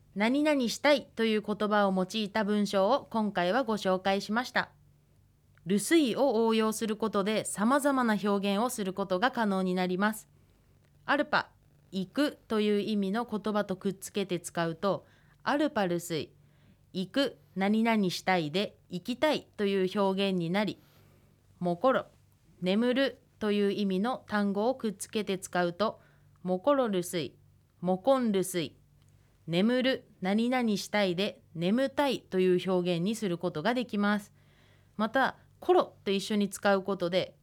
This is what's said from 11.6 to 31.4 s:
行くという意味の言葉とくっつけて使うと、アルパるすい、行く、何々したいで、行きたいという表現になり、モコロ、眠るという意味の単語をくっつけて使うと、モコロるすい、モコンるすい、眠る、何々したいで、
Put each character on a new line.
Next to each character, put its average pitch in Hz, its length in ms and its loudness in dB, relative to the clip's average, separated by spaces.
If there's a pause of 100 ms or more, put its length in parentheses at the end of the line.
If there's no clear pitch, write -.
行 185 180 -6
く - 380 0
と 220 140 0
い 208 160 2
う 202 40 0
意 220 160 -4
味 196 140 -2
の 233 140 -2
言 214 280 -4
葉 208 120 0
と 196 100 -6
く 190 160 -4
っ - 40 0
つ - 180 -16
け 196 120 -2
て 180 140 -4
使 170 280 -4
う 165 100 -4
と、 185 280 -2 (380)
ア 262 140 0
ル 294 140 0
パ 202 180 0
る 175 100 -2
す 170 180 -6
い、 - 160 -6 (600)
行 185 180 -6
く、 269 280 -2 (180)
何 208 260 0
々 220 280 2
し - 140 -8
た 185 140 2
い 151 140 -2
で、 196 260 -4 (100)
行 175 140 -8
き 247 140 -6
た 302 160 2
い - 240 -4
と 208 100 -2
い 190 260 0
う 208 80 -2
表 196 300 0
現 185 80 0
に 165 100 -2
な 196 160 0
り、 175 160 -6 (800)
モ 175 180 -2
コ 254 160 2
ロ、 208 140 -2 (560)
眠 220 320 2
る 269 260 0 (200)
と 214 100 0
い 208 160 2
う 202 60 2
意 202 120 -2
味 190 160 0
の 240 280 -4
単 202 240 0
語 208 180 0
を 262 60 -2
く 226 140 -4
っ 180 60 -6
つ - 140 -14
け 214 140 -4
て 190 140 -4
使 180 280 -2
う 175 60 -2
と、 208 280 -2 (420)
モ 180 160 -2
コ 285 160 2
ロ 262 140 2
る 185 140 0
す 175 180 -6
い、 135 140 -8 (460)
モ 185 180 0
コ 262 200 2
ン 240 120 0
る 190 140 2
す 180 160 -4
い、 - 160 -6 (680)
眠 214 360 2
る、 262 220 0 (160)
何 214 300 0
々 240 260 0
し - 140 -8
た 208 140 2
い 180 120 0
で、 196 240 -4 (140)